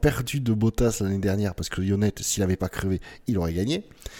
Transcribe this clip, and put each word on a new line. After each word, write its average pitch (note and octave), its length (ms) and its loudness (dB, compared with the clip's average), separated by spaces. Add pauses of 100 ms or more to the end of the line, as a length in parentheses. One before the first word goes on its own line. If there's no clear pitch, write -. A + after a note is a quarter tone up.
perdue C3+ 400 2
de A#2+ 100 2
Bottas A2+ 480 2
l'année G2 180 0
dernière, G2 380 0
parce - 140 -6
que - 120 -4
Yonette, G2 420 2
s'il - 200 0
avait F#2 140 2
pas F2+ 120 -2
crevé, F#2 300 -2 (260)
il A2+ 120 0
aurait E2+ 160 0
gagné. B2 320 -2 (340)